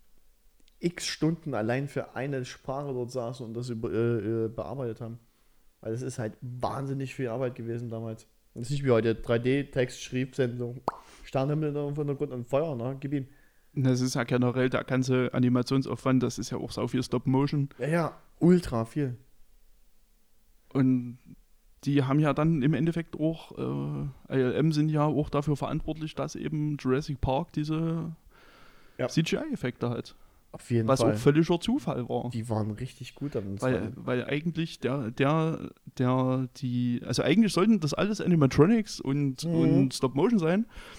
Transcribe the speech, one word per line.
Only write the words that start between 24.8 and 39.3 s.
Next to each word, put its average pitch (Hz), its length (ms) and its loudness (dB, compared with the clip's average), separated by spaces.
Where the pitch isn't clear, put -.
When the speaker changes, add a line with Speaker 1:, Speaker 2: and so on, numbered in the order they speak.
Speaker 2:
ja 151 160 2
auch 151 240 0
dafür 147 260 0
verantwortlich, 156 600 -2
dass 143 200 -6
eben 151 420 -2
Jurassic 135 440 0
Park 139 320 0
diese 160 580 -2
Speaker 1:
Ja. 127 100 -2
Speaker 2:
C-G-I-Effekte 170 840 -2
hat. 120 260 -8
Speaker 1:
Auf - 200 -12
jeden 113 160 2
Speaker 2:
Was 131 140 4
Speaker 1:
Fall. 113 120 4
Speaker 2:
auch 104 40 0
völliger 160 440 4
Zufall 139 480 -2
war. 123 220 -4
Speaker 1:
Die 117 180 -6
waren 107 220 0
richtig 123 420 -12
gut 147 220 -8
am 101 260 -6
Speaker 2:
Weil, 127 160 2
Speaker 1:
Anfang. - 300 -8
Speaker 2:
weil 123 180 -2
eigentlich 160 540 -4
der, 123 320 -2
der, 160 580 0
der, 127 580 2
die, 123 480 0
also - 160 0
eigentlich 190 320 4
sollten 202 260 4
das 151 140 -2
alles 202 260 0
Animatronics 170 800 4
und, 139 460 -2